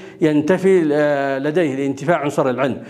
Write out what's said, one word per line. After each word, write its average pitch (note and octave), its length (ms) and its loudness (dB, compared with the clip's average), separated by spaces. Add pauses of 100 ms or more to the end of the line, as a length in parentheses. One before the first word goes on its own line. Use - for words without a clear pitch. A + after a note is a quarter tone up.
(220)
ينتفي، E3 720 2
آه، C#3 460 0
لديه D3+ 360 0
لانتفاع C#3 420 -2
عنصر D3 320 0
العلم، B2+ 280 -2 (120)